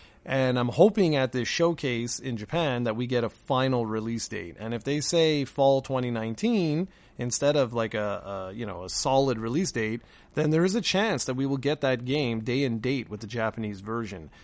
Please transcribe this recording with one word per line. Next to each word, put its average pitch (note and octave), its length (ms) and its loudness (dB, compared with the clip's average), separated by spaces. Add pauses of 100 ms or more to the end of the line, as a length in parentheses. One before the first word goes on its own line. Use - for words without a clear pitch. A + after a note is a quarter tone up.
(240)
And B2+ 340 2
I'm A#2+ 100 0
hoping F3+ 460 4
at C3 180 2
this A#2+ 140 -2
showcase B2+ 720 0
in B2+ 180 -6
Japan B2 480 -2
that A2 120 0
we B2 100 -2
get B2 180 0
a G#2+ 40 0
final B2+ 580 0
release A2 420 -4
date. F#2 300 -8
And A2+ 160 -6
if A2+ 100 -6
they D3 160 -2
say D#3 440 2
fall C3+ 360 4
twenty B2+ 300 -2
nineteen D#3 800 0 (300)
instead C#3+ 380 0
of, B2 160 2
like, A2+ 220 -2
a, G2 560 -4
a, G2 40 -12
you A#2 120 -6
know, F2+ 180 -8
a F2+ 60 -10
solid C3+ 480 2
release A#2+ 340 -2
date, A2+ 300 -2 (320)
then D3+ 160 2
there E3 160 6
is F#3+ 80 2
a A3+ 80 0
chance F#3+ 420 0
that C3 100 -2
we C3+ 120 -2
will C#3 100 0
get C#3 240 0
that B2+ 240 0
game B2+ 360 0
day B2+ 240 0
and A2+ 180 -2
date B2+ 260 -2
with G2 120 -10
the A2+ 60 -10
Japanese A2 540 -4
version. G2+ 480 -6 (160)